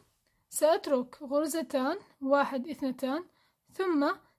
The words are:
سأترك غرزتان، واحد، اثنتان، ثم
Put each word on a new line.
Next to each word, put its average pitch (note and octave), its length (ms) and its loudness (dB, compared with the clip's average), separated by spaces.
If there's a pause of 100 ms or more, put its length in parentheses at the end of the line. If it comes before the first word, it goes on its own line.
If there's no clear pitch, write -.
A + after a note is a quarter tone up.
(500)
سأترك D4+ 760 2
غرزتان، D4 720 -2 (240)
واحد، C4+ 460 0
اثنتان، C#4 580 -4 (480)
ثم E4 380 2 (260)